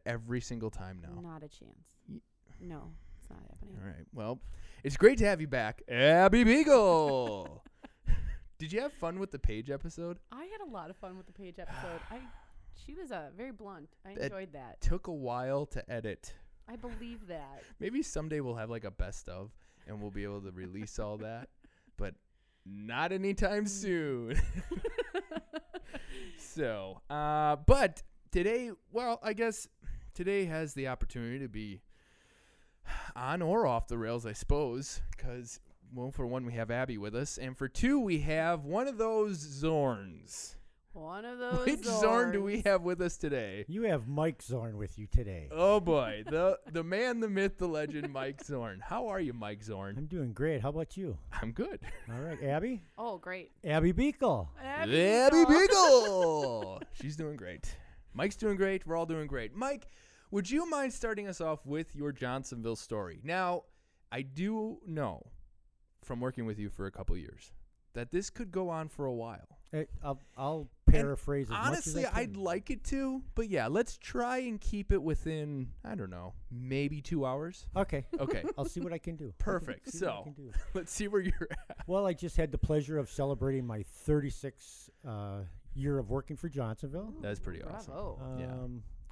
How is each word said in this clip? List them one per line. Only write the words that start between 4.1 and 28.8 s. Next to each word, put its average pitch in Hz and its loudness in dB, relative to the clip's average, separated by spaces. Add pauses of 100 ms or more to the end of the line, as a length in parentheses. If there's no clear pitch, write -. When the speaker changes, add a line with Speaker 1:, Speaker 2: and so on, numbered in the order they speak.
Speaker 1:
Well, 117 -6 (440)
it's 139 -2
great 220 10
to 214 6
have 190 4
you 156 -4
back, 120 -2
Abby 170 10
Beekle. 156 6 (460)
<laughs> - 2
Did 160 -8
you 208 -2
have 285 -4
fun 170 -6
with 190 -6
the 139 -8
Page 117 0
episode? 170 -6 (120)
Speaker 2:
I 262 -14
had 415 -12
a - -12
lot 180 -12
of 190 -20
fun 185 -14
with 185 -18
the 185 -20
Page 185 -16
episode. 170 -8
Speaker 1:
<sighs> - -14
Speaker 2:
I, 240 -12 (680)
she 277 -14
was, 320 -12
uh, 156 -8
very 247 -12
blunt. 196 -16 (160)
I 190 -16
Speaker 1:
That 190 -6
Speaker 2:
enjoyed 190 -10
that. 131 -16
Speaker 1:
took - 2
a 180 -6
while 131 -2
to - -8
edit. 110 -6 (300)
Speaker 2:
I 240 -14
believe 233 -10
that. 147 -12
Speaker 1:
<laughs> - -18
Maybe 247 0
someday 156 -4
we'll 123 -2
have, 110 -6
like, 113 -6
a 98 -8
best - -4
of, 92 -10 (340)
and 104 -10
we'll 104 -6
be 98 -4
able 101 -6
to 95 -10
release 92 -10
all 107 -6
that, 113 -12 (240)
Speaker 2:
<laughs> - -20
Speaker 1:
but 98 -4 (500)
not 113 -4
anytime 196 2
Speaker 2:
Mm. 202 -2
Speaker 1:
soon. 156 0
<laughs> - -
Speaker 2:
<laughs> - -2 (1900)
Speaker 1:
So, 104 -6
uh, 151 2 (100)
but 240 8 (280)
today, 220 0 (200)